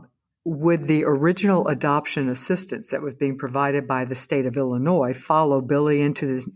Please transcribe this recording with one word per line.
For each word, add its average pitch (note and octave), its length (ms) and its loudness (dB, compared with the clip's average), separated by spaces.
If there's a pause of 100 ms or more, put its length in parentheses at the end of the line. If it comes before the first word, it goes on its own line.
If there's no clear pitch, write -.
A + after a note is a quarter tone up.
(440)
would D#3+ 440 0
the D#3 160 2
original F3 640 2
adoption D3 600 0
assistance F3 640 -6
that D3 100 -2
was C#3 140 -8
being C3+ 240 -2
provided C#3 480 -2
by B2+ 180 0
the B2+ 80 -4
state C3 320 -2
of B2 100 -4
Illinois C3 600 0
follow D3 460 2
Billy D3 400 2
into D3 260 0
his, C3 280 -4